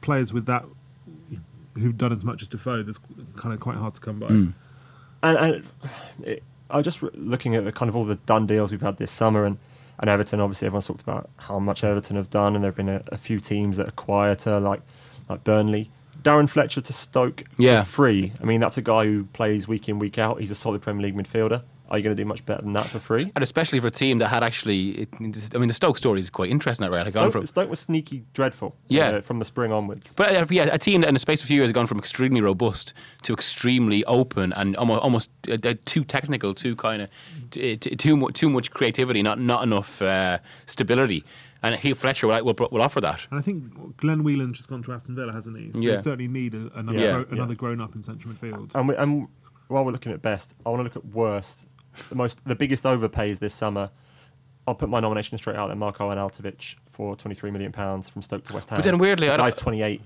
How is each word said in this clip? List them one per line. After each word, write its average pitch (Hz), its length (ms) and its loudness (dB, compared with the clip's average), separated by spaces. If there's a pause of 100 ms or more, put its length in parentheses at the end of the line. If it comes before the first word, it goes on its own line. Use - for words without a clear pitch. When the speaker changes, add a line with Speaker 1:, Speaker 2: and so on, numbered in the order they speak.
Speaker 1:
players 131 300 0
with 113 140 -4
that, 123 180 0 (640)
you - 80 -12
know, - 440 -10
who've 117 140 0
done 120 160 2
as 101 120 -4
much 120 180 -6
as - 60 -16
Defoe. 117 340 -6
That's 104 160 -10 (380)
kind 113 180 -8
of 107 60 -10
quite 123 180 -6
hard 110 160 -6
to - 60 -20
come 107 180 -10
by. 110 100 -10
Speaker 2:
Mm. 101 240 4 (720)
Speaker 3:
And, 160 160 6
and 131 260 2 (580)
it, - 200 -8 (260)
I - 80 -2
was 147 80 2
just 156 180 -4
re-, - 120 -4
looking 117 400 -2
at 110 100 2
the 104 80 -4
kind 120 160 0
of 107 80 0
all 117 80 2
the 104 120 0
done 110 300 4
deals 104 260 2
we've 101 100 -6
had 98 160 -2
this 104 120 -6
summer, 107 360 4
and, 101 120 0 (400)
and 107 120 2
Everton. 101 300 2
Obviously, 101 260 0
everyone's 101 200 -2
talked - 160 -8
about - 360 -8
how 98 200 -6
much 101 240 -2
Everton 104 340 0
have 98 120 -4
done, 104 260 2
and 104 80 0
there 101 80 2
have - 60 -6
been 98 140 -2
a, 98 180 -2
a - 100 -10
few 107 220 -4
teams 104 380 -2
that 101 100 -2
are - 40 -10
quieter, 101 680 2
like, 101 220 -2 (480)
like - 140 -10
Burnley. 107 460 2 (320)
Darren 147 260 8
Fletcher - 340 0
to - 100 -10
Stoke - 520 0 (140)
Speaker 2:
Yeah. 123 260 8
Speaker 3:
for 95 60 -10
free. 104 500 4
I - 40 -8
mean, 113 160 4
that's - 180 0
a 120 40 -6
guy 110 240 4
who 104 260 2
plays 107 360 0
week 110 200 -4
in, 104 100 -2
week 104 200 -4
out. 110 220 0
He's 101 100 -6
a 104 40 -6
solid 104 280 -4
Premier 104 200 -4
League 101 140 -4
midfielder. 110 460 0 (280)
Are 107 80 0
you 104 40 0
gonna 107 120 2
do 101 100 -4
much 104 220 -6
better - 160 -4
than 104 100 -4
that 104 160 0
for 117 100 -8
free? 123 360 0
Speaker 2:
And 147 80 0
especially 143 360 0
for 120 100 0
a - 20 0
team 135 280 2
that 110 100 2
had 117 140 2
actually, 101 480 0 (120)
it, 107 60 -8 (460)
I 120 40 0
mean, 120 100 4
the 117 60 0
Stoke 160 240 4
story 104 200 2
is 90 120 -4
quite 92 200 -2
interesting, 127 320 0
that, 92 80 0
right? 87 140 0
Like, 101 80 -4
gone 107 180 4
Speaker 3:
Stoke, - 20 -4 (100)
Speaker 2:
from - 40 -6
Speaker 3:
Stoke 190 220 -2
was 165 120 -6
sneaky 147 520 -4
dreadful, - 420 -2 (140)
Speaker 2:
Yeah. 143 200 4
Speaker 3:
uh, 107 120 0
from 120 180 -6
the 110 60 -2
spring 117 260 -2
onwards. 101 460 -4
Speaker 2:
But, 202 180 4
uh, 170 140 4
yeah, 175 240 4
a 160 60 2
team 185 240 4
that 156 60 4
in 143 60 4
the 131 60 4
space 156 220 0
of - 20 -6
a - 40 -10
few 147 80 4
years 135 120 6
have 113 60 2
gone 120 120 4
from 113 120 -2
extremely 127 420 0
robust 98 540 0 (300)
to 117 100 -2
extremely 117 720 2
open 113 480 2
and 98 240 0
almo-, 113 200 2
almost, 120 320 2 (160)
uh, 113 160 -2
uh, 117 120 0 (100)
too 156 200 -2
technical, 131 500 -4
too 120 200 -4
kinda, 107 360 -4 (400)
t-, 117 260 -4
t-, 117 200 -6
too 151 200 4
mu-, 135 140 2
too - 180 2
much 127 220 0
creativity, 123 520 2
not, 107 160 2
not 120 240 2
enough, 107 380 -2
uh, 95 380 2 (260)
stability. 117 580 0 (400)
And 113 140 0
Hugh 139 180 0
Fletcher 131 320 0
will, 113 180 4
will, 120 280 0
will 113 100 2
offer 120 200 2
that. 78 280 -4
Speaker 1:
And 139 80 -6
I 143 40 -4
think 175 560 -8
Glenn 156 260 0
Whelan 139 300 0
just - 140 -20
gone 127 160 -10
to 123 80 -10
Aston 123 240 -12
Villa, 123 160 -10
hasn't 113 260 -12
he? 110 140 -14
So 117 80 -6
Speaker 2:
Yeah. 113 160 4
Speaker 1:
they 98 60 -2
certainly 127 260 -4
need 123 260 -4
a, 110 240 -10
another, 110 200 -4
Speaker 2:
Yeah. 110 140 4
Speaker 1:
gro-, 123 160 0
Speaker 3:
Yeah. 135 80 -8
Speaker 1:
another 120 180 -2
grown-up 117 400 -6
in 107 80 -12
central 110 320 -14
midfield. 104 400 -12
Speaker 3:
And, 135 140 2
we, 143 80 0
and 147 320 0 (400)
while 135 160 0
we're 127 80 -2
looking 117 200 -6
at 80 100 -8
best, 104 320 -4 (120)
I 117 40 -2
wanna 123 120 0
look 120 140 -8
at - 100 -14
worst. 104 600 -4 (440)
The - 60 -8
most, 123 280 -2
the 123 120 -2
biggest 135 260 0
overpays 110 560 0
this 104 160 -6
summer. 101 340 -4 (760)
I'll 127 80 -2
put - 140 -4
my 117 100 0
nomination 107 400 -2
straight 104 180 -6
out 104 120 -2
there. 101 80 -6
Marko 104 340 -4
Arnautovic 98 640 -8 (160)
for 104 240 -8
twenty-three 104 380 -10
million 98 180 -6
pounds 98 380 -6
from - 120 -14
Stoke - 260 -8
to - 60 -16
West 98 160 -10
Ham. 110 100 -2
Speaker 2:
But 151 60 0
then 180 140 4
weirdly, 180 300 4
Speaker 3:
The 139 60 4
Speaker 2:
I - 20 2
don't 156 100 4
Speaker 3:
guy's 117 80 2
twenty-eight. 107 520 -2